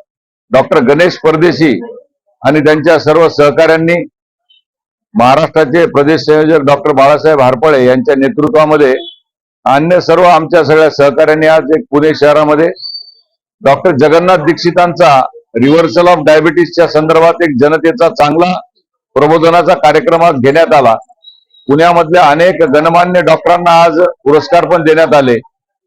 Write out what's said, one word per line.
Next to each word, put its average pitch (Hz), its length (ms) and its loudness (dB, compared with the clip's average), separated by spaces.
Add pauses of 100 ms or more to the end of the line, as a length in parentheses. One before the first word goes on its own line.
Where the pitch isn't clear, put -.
(500)
डॉक्टर 135 300 0
गणेश 151 360 0
परदेशी 160 640 -2 (680)
आणि 151 140 0
त्यांच्या 151 380 0
सर्व 156 300 0
सहकाऱ्यांनी, 160 760 0 (1120)
महाराष्ट्राचे 151 680 0
प्रदेश 147 340 0
संयोजक 156 400 0
डॉक्टर 143 320 -2
बाळासाहेब 143 480 2
हारपळे 127 460 0
यांच्या 131 320 0
नेतृत्वामध्ये, 135 760 0 (680)
अन्य 160 360 0
सर्व 165 220 0
आमच्या 165 420 2
सगळ्या 156 260 2
सहकाऱ्यांनी 151 560 0
आज 160 160 2 (140)
एक 135 140 -4
पुणे 147 240 0
शहरामध्ये 151 540 0 (960)
डॉक्टर 139 320 0
जगन्नाथ 170 400 2
दीक्षितांचा 160 920 0 (300)
reversal 165 600 0
of 151 80 -4
डायबिटीजच्या 156 640 0
संदर्भात 160 440 0 (100)
एक 170 60 -2 (120)
जनतेचा 156 480 0
चांगला 160 520 -2 (540)
प्रबोधनाचा 160 600 0
कार्यक्रम 156 480 0
आज 170 120 2
घेण्यात 147 400 0
आला. 123 200 2 (760)
पुण्यामधल्या 170 600 2
अनेक 165 320 0
गणमान्य 165 580 0
डॉक्टरांना 170 600 0
आज 170 180 0
पुरस्कार 156 680 -2
पण 170 140 -2
देण्यात 156 320 0
आले 127 220 2 (500)